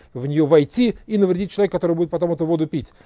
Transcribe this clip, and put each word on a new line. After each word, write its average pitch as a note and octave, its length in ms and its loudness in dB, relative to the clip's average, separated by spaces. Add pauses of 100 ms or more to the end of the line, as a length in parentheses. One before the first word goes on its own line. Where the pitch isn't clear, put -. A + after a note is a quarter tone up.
(140)
в B2 120 -8
неё D3 200 2
войти D#3+ 500 2 (100)
и G#3+ 120 -2
навредить F#3 320 0
человеку, G3+ 220 -2
который E3+ 240 -2
будет E3 140 -2
потом E3+ 220 -2
эту E3 140 -4
воду D#3+ 200 0
пить. - 260 -8 (140)